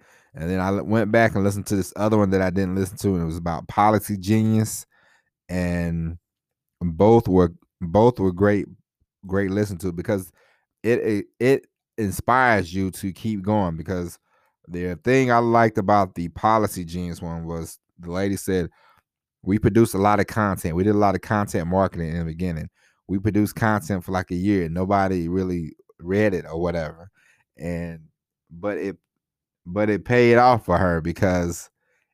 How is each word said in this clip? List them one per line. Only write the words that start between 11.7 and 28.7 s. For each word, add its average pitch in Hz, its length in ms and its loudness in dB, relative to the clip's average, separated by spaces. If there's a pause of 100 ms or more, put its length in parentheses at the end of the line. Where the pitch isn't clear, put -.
inspires 110 760 0
you 95 200 -2
to 98 200 -8
keep 107 300 -6
going. 95 340 0
Because 87 420 -8 (500)
the 87 360 -6
thing 127 260 2
I 117 80 4
liked 117 380 4
about 101 380 2
the 85 140 -6
Policy 107 560 0
Genius 85 360 -8
one 85 240 -10
was 82 340 -10 (200)
the 87 120 -14
lady 98 260 -2
said, 90 340 -2 (720)
"We 98 160 0
produced 110 360 4
a 95 40 -2
lot 104 220 4
of 95 60 0
content. 92 500 -2
We 95 80 0
did 104 100 4
a 101 40 2
lot 101 160 4
of 92 80 -4
content 104 460 -2
marketing 90 420 -2
in 85 80 -4
the 82 60 -4
beginning. 82 440 -6 (380)
We 95 120 -4
produced 104 380 0
content 104 480 -2
for, 95 80 -8
like, 92 180 -4
a 90 60 -4
year. 92 320 0
Nobody 92 600 0
really 90 440 -4 (260)
read 95 360 0
it 80 100 -4
or 80 160 -8
whatever." 85 500 -6 (460)
And, 85 440 -8 (500)
but 90 260 -8